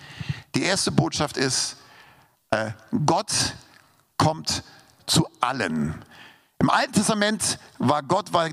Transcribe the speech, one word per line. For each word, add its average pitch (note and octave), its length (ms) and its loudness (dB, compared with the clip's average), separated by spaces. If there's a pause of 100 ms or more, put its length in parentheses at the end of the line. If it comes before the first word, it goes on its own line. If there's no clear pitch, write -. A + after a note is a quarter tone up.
(560)
Die C3 80 2
erste F#3+ 260 0
Botschaft D3+ 460 0
ist, - 400 -2 (760)
äh, A2 200 0 (340)
Gott E3 280 0 (840)
kommt - 480 0 (420)
zu - 220 2 (100)
allen. D#2+ 640 0 (560)
Im - 120 4
Alten C#4 240 0
Testament G#3 640 2 (200)
war D3 240 2
Gott, E3 300 0
war, E3 200 2